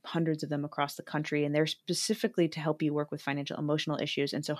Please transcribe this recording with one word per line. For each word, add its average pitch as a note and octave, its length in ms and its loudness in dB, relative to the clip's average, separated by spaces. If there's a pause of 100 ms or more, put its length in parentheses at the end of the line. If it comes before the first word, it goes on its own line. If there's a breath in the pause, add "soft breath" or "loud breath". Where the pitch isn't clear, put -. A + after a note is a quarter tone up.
hundreds D#3+ 380 0
of D3 60 -6
them D3 140 -2
across D3 300 -2
the - 80 -12
country, D3 440 0
and D3 100 0
they're D#3 100 6
specifically F3+ 840 0
to D#3+ 100 -4
help D#3 240 0
you D3 100 2
work D3 160 0
with D3 140 -8
financial C#3+ 340 -2
emotional D3+ 420 0
issues. C#3+ 320 0
And - 140 -4
so D3+ 140 -2